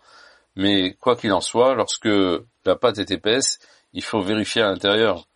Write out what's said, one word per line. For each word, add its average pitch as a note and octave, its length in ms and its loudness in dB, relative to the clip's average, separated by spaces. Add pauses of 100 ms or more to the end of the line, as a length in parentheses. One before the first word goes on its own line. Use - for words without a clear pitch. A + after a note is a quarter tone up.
(560)
Mais F#2+ 380 0
quoi B2 220 0
qu'il G#2+ 180 -2
en F2 80 2
soit, B2+ 340 2
lorsque A2 340 -2 (560)
la F#2 100 2
pâte G#2+ 240 0
est F#2+ 120 -4
épaisse, G#2+ 480 -2 (340)
il F2+ 100 -10
faut A2 180 -2
vérifier G#2+ 400 -2
à G#2+ 60 2
l'intérieur G2 580 0 (100)